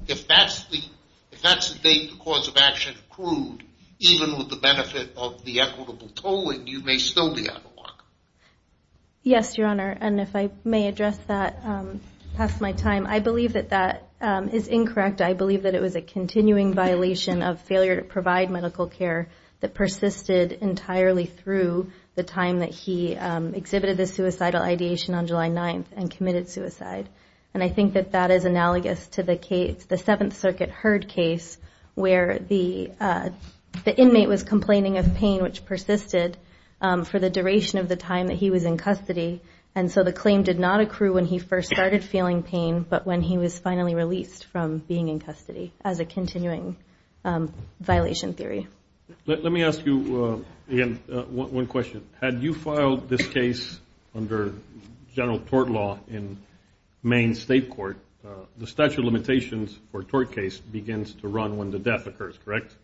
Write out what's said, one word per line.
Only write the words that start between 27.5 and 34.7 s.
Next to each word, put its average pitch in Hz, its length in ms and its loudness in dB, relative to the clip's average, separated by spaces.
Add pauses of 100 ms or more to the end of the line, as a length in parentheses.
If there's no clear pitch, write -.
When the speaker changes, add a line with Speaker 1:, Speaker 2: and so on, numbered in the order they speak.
Speaker 2:
And 190 80 0
I 185 60 2
think 196 260 2
that 190 180 0
that 180 180 2
is 185 140 6
analogous 175 640 2
to - 140 -4
the 175 140 0
case, - 480 -2
the 185 140 -2
Seventh 208 400 0
Circuit 185 320 0
Heard 208 380 0
case, 170 500 -2 (360)
where 185 440 4
the, 185 600 0
uh, 185 320 -2 (540)
the 214 120 2
inmate 240 320 10
was 196 140 2
complaining 202 560 2